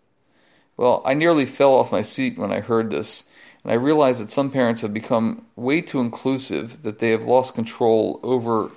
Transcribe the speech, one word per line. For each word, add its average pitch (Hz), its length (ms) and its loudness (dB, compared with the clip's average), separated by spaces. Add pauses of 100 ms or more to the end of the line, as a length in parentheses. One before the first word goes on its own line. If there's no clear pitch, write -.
(760)
Well, 120 280 0
I 131 80 2
nearly 156 320 4
fell 135 300 4
off 123 160 2
my 101 100 0
seat 127 380 -4
when 101 120 -4
I 98 80 -2
heard 113 300 0
this, - 360 -6 (380)
and 104 80 -4
I 110 40 2
realized 135 440 2
that 104 120 -10
some 139 180 -2
parents 120 320 0
have 104 140 -6
become 113 500 -2 (100)
way 131 240 -2
too 156 200 -4
inclusive, 117 800 -4
that 107 160 -8
they 117 140 2
have 110 140 0
lost 127 280 2
control 113 680 0
over 117 540 -2